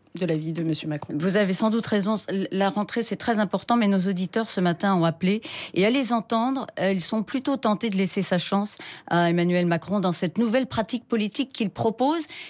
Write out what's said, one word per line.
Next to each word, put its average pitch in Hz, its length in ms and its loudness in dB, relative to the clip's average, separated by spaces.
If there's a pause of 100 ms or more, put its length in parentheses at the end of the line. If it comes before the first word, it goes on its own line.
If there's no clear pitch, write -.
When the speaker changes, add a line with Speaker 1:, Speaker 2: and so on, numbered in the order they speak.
(180)
Speaker 1:
de 175 80 -2
l'avis 160 280 0
de 165 100 -4
monsieur 160 240 -2
Macron. 151 320 -6
Speaker 2:
Vous 180 160 0
avez 202 160 4
sans 220 180 2
doute 220 180 0
raison. 208 280 0 (340)
La 196 200 2
rentrée, 208 340 -4
c'est 202 140 -4
très 226 200 0
important, 208 380 0
mais 220 140 4
nos 196 100 4
auditeurs, 190 500 -2
ce - 120 -2
matin, 180 340 2
ont 170 80 2
appelé. 185 380 0 (320)
Et 190 120 4
à 220 40 6
les 247 240 0
entendre, 233 540 0 (120)
euh, 190 140 2
ils 185 80 0
sont 220 200 -2
plutôt 269 360 -2
tentés 220 320 0
de 190 80 -2
laisser 190 240 0
sa 180 160 0
chance 202 400 -2 (300)
à 170 220 2
Emmanuel 175 360 2
Macron 175 340 0
dans 180 140 2
cette 165 240 -2
nouvelle 240 300 2
pratique 226 380 -4
politique 220 460 -2
qu'il 208 180 -2
propose, 277 580 0 (220)